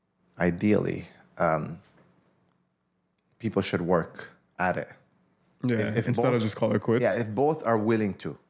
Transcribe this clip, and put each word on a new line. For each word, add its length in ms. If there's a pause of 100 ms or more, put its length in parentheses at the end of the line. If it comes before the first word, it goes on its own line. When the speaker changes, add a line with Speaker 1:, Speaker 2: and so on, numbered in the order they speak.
(380)
Speaker 1:
ideally, 680 (320)
um, 400 (1600)
people 240
should 200
work 500 (260)
at 180
it. 120 (760)
Speaker 2:
Yeah, 120
Speaker 1:
If, 200
if 120
Speaker 2:
instead 180
of 80
Speaker 1:
both 80
Speaker 2:
just 140
call 180
it 60
quits. 220
Speaker 1:
Yeah, 160
if 160
both 320
are 120
willing 360
to. 240 (120)